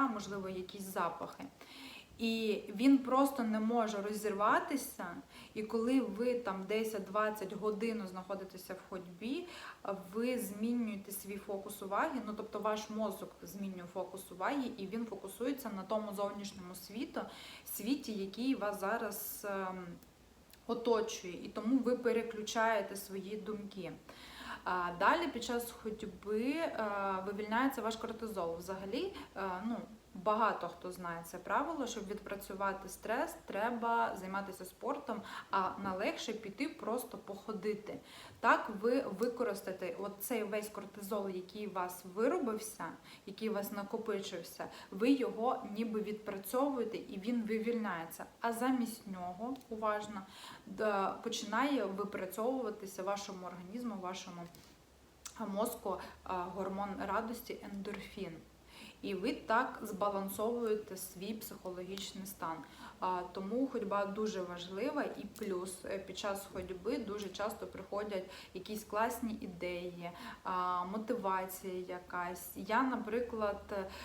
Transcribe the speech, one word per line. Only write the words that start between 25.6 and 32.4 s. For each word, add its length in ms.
ходьби, 800
е, 280
вивільняється 560
ваш 140
кортизол. 600
Взагалі, 580
е, 60
ну, 120
багато 540
хто 240
знає 320
це 140
правило, 480
щоб 220
відпрацювати 800